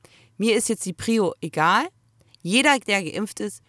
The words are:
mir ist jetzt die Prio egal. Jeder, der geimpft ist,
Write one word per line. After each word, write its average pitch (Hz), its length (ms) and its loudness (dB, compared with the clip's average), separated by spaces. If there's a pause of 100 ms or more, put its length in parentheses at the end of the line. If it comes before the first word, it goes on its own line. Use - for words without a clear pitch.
(380)
mir 208 180 2
ist 233 140 0
jetzt 220 160 -4
die 185 80 -6
Prio 220 480 0
egal. 175 460 0 (600)
Jeder, 269 300 4
der 196 240 -2
geimpft 190 380 -6
ist, 208 280 -8